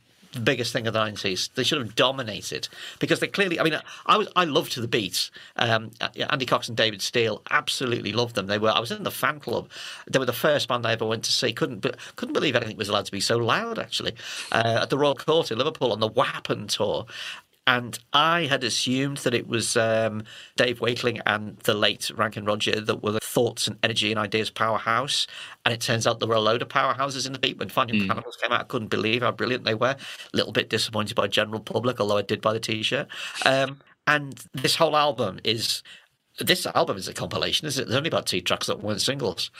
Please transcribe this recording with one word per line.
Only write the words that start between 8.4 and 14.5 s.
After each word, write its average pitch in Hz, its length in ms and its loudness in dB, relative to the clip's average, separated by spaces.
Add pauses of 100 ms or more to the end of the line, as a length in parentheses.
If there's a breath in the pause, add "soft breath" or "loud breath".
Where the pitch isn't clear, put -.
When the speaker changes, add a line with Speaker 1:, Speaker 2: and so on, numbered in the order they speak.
Speaker 1:
They 104 120 0
were, 107 120 4
I - 100 4
was 117 120 -4
in 208 100 -8
the 98 80 -4
fan - 300 0
club. - 300 -4 (360 loud breath)
They - 120 0
were 131 80 2
the 120 80 0
first 147 340 2
band 120 180 0
I 113 60 2
ever 113 140 -2
went 110 180 -2
to - 80 -2
see. 113 200 0
Couldn't 117 280 -2
be-, - 120 -2 (240 loud breath)
couldn't 254 180 -6
believe 170 200 2
anything 113 220 -6
was 101 140 -6
allowed 101 160 0
to - 60 -10
be 98 80 -6
so 117 180 0
loud, 180 400 -2
actually, - 360 -6 (380 loud breath)